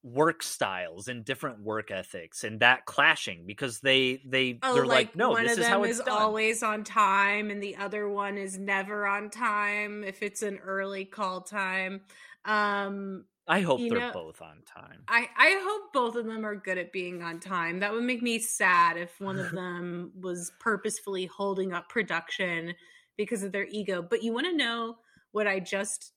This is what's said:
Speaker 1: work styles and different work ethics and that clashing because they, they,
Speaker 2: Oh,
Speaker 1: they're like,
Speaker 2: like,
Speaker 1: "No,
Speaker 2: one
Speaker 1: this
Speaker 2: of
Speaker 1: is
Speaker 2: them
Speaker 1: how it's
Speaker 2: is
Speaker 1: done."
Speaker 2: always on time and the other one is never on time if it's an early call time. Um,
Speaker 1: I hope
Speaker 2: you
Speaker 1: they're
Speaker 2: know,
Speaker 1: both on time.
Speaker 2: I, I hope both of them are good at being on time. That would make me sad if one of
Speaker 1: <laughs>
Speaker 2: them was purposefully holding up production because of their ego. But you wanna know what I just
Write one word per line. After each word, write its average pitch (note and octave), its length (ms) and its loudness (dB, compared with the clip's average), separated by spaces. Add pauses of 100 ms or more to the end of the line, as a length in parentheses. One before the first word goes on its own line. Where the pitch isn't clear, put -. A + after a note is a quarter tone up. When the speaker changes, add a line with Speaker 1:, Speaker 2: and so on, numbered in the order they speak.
Speaker 1:
work D3+ 400 2
styles F#2 640 -4
and A#2+ 180 -10
different B2+ 360 -6
work G#2+ 320 -4
ethics F#2+ 500 -10
and A2 180 -6
that B2 240 6
clashing C#3 640 2
because A2+ 340 -6
they, C3 460 4
they, B2+ 340 0
Speaker 2:
Oh, C4 140 2
Speaker 1:
they're C3+ 120 6
like, B2+ 220 4
Speaker 2:
like, - 80 -12
Speaker 1:
"No, A3 140 2
Speaker 2:
one A3+ 140 2
Speaker 1:
this A#3 80 2
Speaker 2:
of A3+ 80 2
Speaker 1:
is A#3 60 4
Speaker 2:
them A#3 60 4
Speaker 1:
how G3+ 120 4
it's A3+ 160 0
Speaker 2:
is - 40 -4
Speaker 1:
done." G#3+ 160 0
Speaker 2:
always A3 440 2
on G#3+ 180 -2
time G3+ 680 4
and G3+ 120 -6
the G3+ 140 -8
other G3+ 320 -4
one G3+ 300 -2
is F#3+ 200 -8
never G3 480 -2
on G#3 240 -2
time G#3 720 -2
if G3 180 -8
it's G#3 220 -4
an G3+ 220 -2
early G3 400 -4
call F#3 380 -4
time. F#3+ 580 -4 (440)
Um, G3+ 800 0 (220)
Speaker 1:
I E3+ 140 4
hope D#3+ 180 4
Speaker 2:
you A#3+ 120 -2
Speaker 1:
they're A#3 100 2
Speaker 2:
know, A#3+ 120 -4
Speaker 1:
both A#2+ 300 -10
on - 240 -20
time. - 400 -20
Speaker 2:
I, A#3 300 2
I F#4 280 8
hope G4+ 280 -4
both A#3 240 2
of A#3 100 -2
them A3 180 -6
are G#3 120 -4
good F#3+ 220 -2
at F3 140 -4
being F3+ 300 -6
on E3+ 160 -8
time. F3 420 -2
That G#3 120 0
would A#3 120 0
make B3 180 0
me A#3 180 2
sad F3 560 4
if F3 240 -8
one F#3+ 180 -4
of - 140 -4
Speaker 1:
<laughs> - 0 -
Speaker 2:
them F3 580 -6 (100)
was F3 380 -6
purposefully G3 680 -2
holding G3 460 -2
up E3+ 160 -6
production E3+ 840 -2 (420)
because G3+ 280 -2
of F#3+ 80 -6
their G3+ 180 -2
ego. G3 320 -4
But A3 220 -2
you A3+ 80 0
wanna D#4+ 220 -2
know A#3 420 -2 (340)
what G#3 160 0
I G3 140 0
just G3 560 -4